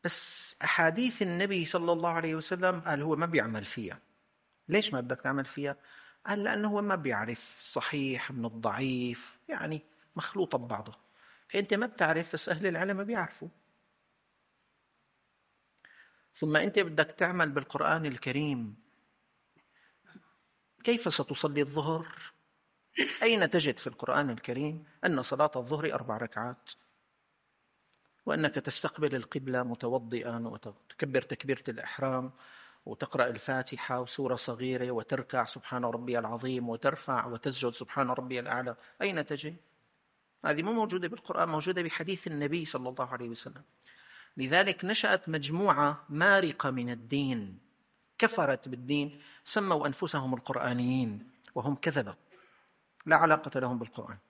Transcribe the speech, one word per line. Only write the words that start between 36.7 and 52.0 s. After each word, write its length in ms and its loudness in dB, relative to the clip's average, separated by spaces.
وتسجد 440 -2
سبحان 400 -2
ربي 300 -2
الأعلى، 360 -4
أين 240 0
تجد؟ 320 -6
هذه 180 2
مو 100 0
موجودة 340 0
بالقرآن، 420 0
موجودة 320 0
بحديث 460 -4
النبي 380 -2
صلى 240 -6
الله 180 -4
عليه 220 -6
وسلم. 340 -12
لذلك 480 4
نشأت 440 2
مجموعة 800 2
مارقة 600 4
من 180 -2
الدين، 720 -2
كفرت 500 2
بالدين، 540 -2
سموا 440 2
أنفسهم 460 -2
القرآنيين 960 0
وهم 200 0
كذبة، 400 -2